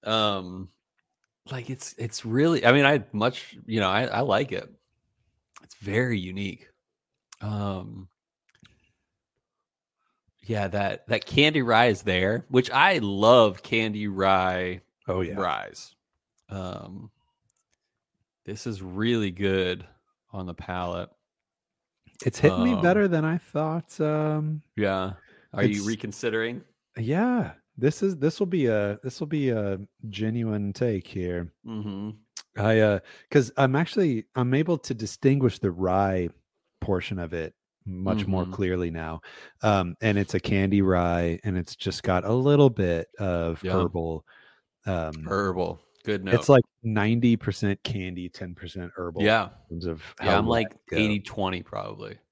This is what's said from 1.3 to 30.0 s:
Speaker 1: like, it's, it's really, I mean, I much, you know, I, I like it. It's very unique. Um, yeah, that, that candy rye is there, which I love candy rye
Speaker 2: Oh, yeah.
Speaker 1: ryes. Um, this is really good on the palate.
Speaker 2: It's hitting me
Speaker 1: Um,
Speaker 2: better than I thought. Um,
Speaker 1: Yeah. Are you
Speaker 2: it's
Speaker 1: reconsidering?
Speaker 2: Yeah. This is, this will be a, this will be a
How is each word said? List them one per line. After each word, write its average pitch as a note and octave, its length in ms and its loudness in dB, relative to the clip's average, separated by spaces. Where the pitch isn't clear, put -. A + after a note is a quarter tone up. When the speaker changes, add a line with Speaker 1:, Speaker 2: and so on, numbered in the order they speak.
Speaker 1:
like, B2+ 180 -12
it's, - 300 -10
it's - 260 -8
really, C3+ 400 2
I A#2+ 80 10
mean, C#3+ 120 8
I C#3 280 4
much, A2+ 440 -2
you A2+ 140 0
know, G2 80 4
I, G2+ 160 2
I - 160 -2
like C3+ 320 0
it. - 200 -8
It's - 120 -20
very A2 420 0
unique. F#2 500 -8
Um, G#2 680 -6
yeah, G#2 240 -2
that, G2 400 -2
that A2 180 0
candy D3+ 360 4
rye A#2 240 6
is G#2 160 2
there, G2 480 0
which B2+ 200 4
I D#3+ 280 4
love G#2+ 680 6
candy G#2+ 420 -2
rye F#2 760 2
Speaker 2:
Oh, F#2 140 0
yeah. E2+ 120 -4
Speaker 1:
ryes. C2 600 -6
Um, G2 600 -12
this G#2 240 -12
is G#2 120 -8
really G#2 520 0
good F#2+ 520 0
on F#2+ 140 -10
the F2 80 -10
palate. F2+ 560 -8
Speaker 2:
It's - 140 -2
hitting - 260 4
me B3 80 4
Speaker 1:
Um, G#3 100 0
Speaker 2:
better F#3+ 260 4
than D#3+ 180 0
I E3 120 0
thought. D#3 640 -6
Um, D3+ 600 -2
Speaker 1:
Yeah. F#2+ 360 -2
Are G#2 120 0
you G#2 160 2
Speaker 2:
it's G2 60 -4
Speaker 1:
reconsidering? A2 760 -4
Speaker 2:
Yeah. D#3+ 560 -2
This C3+ 260 0
is, G3 140 0
this D3 240 -2
will G3+ 60 0
be E3 200 0
a, G#2 360 0
this - 180 -10
will D#3+ 60 -6
be C#3+ 240 -2
a G2+ 280 -2